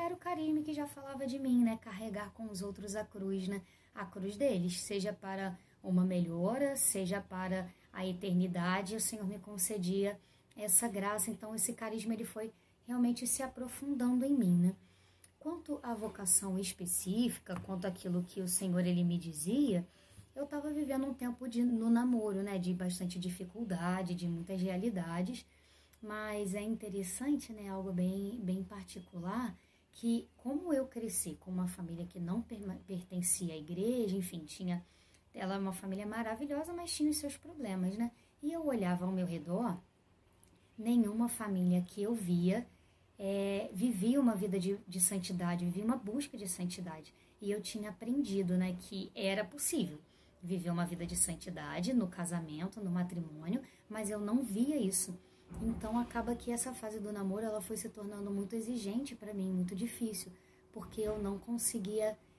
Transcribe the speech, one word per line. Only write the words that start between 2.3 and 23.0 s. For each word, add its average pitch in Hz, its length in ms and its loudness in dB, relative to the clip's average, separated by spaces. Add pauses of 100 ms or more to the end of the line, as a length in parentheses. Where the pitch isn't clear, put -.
com 220 200 -10
os 185 100 -6
outros 202 360 -6
a 214 80 -2
cruz, 190 420 -4
né? 196 140 -2 (340)
A 208 100 -6
cruz 196 300 -6
deles, 185 460 2
seja 202 320 -2
para 190 440 -4 (240)
uma 180 220 4
melhora, 185 720 2
seja 196 460 2
para 185 480 -4 (240)
a 185 120 -4
eternidade, 180 920 0
o - 20 -4
Senhor 214 260 -2
me 202 140 -4
concedia 196 800 0 (340)
essa 214 320 4
graça. 208 460 0
Então, 214 240 -8
esse 220 160 0
carisma, 226 420 -2
ele 220 120 -2
foi 220 260 -6 (340)
realmente 240 400 2
se - 160 2
aprofundando 254 840 0
em 285 120 6
mim, 180 200 8
né? 180 180 6 (640)
Quanto 302 420 -4
à 240 120 -4
vocação 196 680 2
específica, 185 1000 0
quanto 190 260 -2
àquilo 180 340 0
que 180 200 -6
o 180 80 -2
Senhor, 180 360 4
Ele 180 160 6
me 175 160 4
dizia, 175 720 2 (480)
eu 277 100 -2
tava 294 260 -4
vivendo 269 360 0
um 269 60 -4
tempo 247 340 -4
de, 240 160 2
no 226 260 4
namoro, 226 540 4
né? 196 160 0
De 180 140 2
bastante 180 440 -2